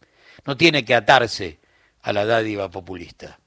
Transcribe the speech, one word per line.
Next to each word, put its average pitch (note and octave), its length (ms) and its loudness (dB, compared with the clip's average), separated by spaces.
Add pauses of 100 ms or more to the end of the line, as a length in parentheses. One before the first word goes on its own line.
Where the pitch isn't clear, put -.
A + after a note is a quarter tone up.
(440)
No C#3 120 -6
tiene D3+ 280 2
que A#2+ 100 2
atarse A2 640 2 (440)
a A2 100 -6
la G#2 140 -2
dádiva G#2+ 440 -2
populista. F2+ 760 -16